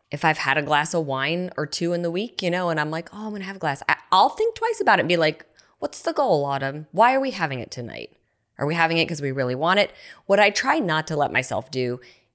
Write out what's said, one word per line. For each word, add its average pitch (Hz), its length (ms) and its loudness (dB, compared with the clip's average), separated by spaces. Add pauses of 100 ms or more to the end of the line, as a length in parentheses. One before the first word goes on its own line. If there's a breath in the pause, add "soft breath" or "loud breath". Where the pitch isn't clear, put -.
(100)
if 147 140 -6
I've 156 140 4
had 139 200 0
a 151 40 0
glass 147 300 0
of 165 140 0
wine 147 500 -4
or 151 100 -4
two 170 280 -4
in 175 80 -4
the 170 80 -2
week, 196 320 -6
you 180 80 0
know, 180 180 0
and 160 100 0
I'm 151 120 -2
like, 165 220 -8
"Oh, 214 140 -12
I'm 214 60 -8
gonna 202 120 -10
have 196 120 -10
a 185 40 -16
glass," 143 280 -2
I, - 80 2 (140)
I'll 196 180 8
think 453 260 0
twice 453 260 -2
about 208 180 6
it 160 40 2
and - 60 0
be 175 80 2
like, 156 300 0 (320 soft breath)
"What's - 240 -8
the 330 100 -2
goal, 190 320 2
Autumn? 139 480 -4
Why 226 220 6
are 269 60 2
we 269 100 -2
having 156 300 -4
it - 100 -10
tonight? 60 440 -12 (440)
Are 139 80 -2
we 156 80 -2
having 165 240 2
it 165 100 2
'cause 151 140 -6
we 139 100 -4
really 127 220 -2
want 165 260 2
it?" 196 100 0 (360 loud breath)
What 196 120 4
I 208 120 6
try 269 280 0
not 160 280 0
to 156 100 -4
let 143 160 0
myself 123 380 -2
do 123 300 -4 (340 soft breath)